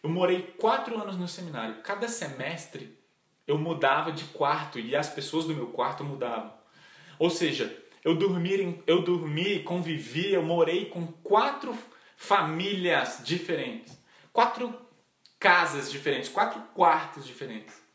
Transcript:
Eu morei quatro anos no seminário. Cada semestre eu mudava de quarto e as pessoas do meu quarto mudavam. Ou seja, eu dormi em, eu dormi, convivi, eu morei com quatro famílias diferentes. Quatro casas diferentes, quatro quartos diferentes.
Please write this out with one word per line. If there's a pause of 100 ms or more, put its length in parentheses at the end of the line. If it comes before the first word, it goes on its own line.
Eu
morei (160)
quatro
anos
no
seminário.
Cada
semestre (480)
eu
mudava
de
quarto
e
as
pessoas
do
meu
quarto
mudavam. (680)
Ou
seja, (260)
eu
dormi
em,
eu
dormi,
convivi,
eu
morei
com
quatro (400)
famílias
diferentes. (380)
Quatro (640)
casas
diferentes,
quatro (140)
quartos
diferentes. (160)